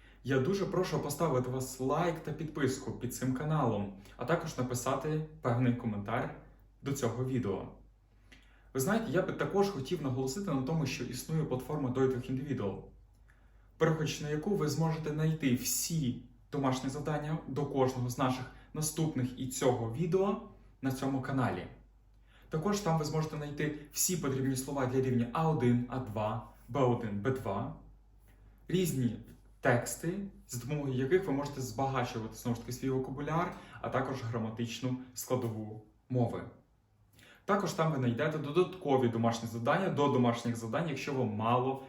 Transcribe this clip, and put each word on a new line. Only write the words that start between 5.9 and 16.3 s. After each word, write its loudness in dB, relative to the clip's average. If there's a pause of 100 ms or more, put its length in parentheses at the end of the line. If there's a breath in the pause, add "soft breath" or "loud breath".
до -2
цього 0
відео. -2 (1040 soft breath)
Ви 0
знаєте, 2
я 4
би -2
також 2
хотів -4
наголосити -2
на 0
тому, 0
що -4
існує -2
платформа -2
Do 0
It 6
With -2
Individual, -2 (1000 soft breath)
переходячи 2
на -6
яку 0
ви 2
зможете 0
знайти 2
всі -2 (300)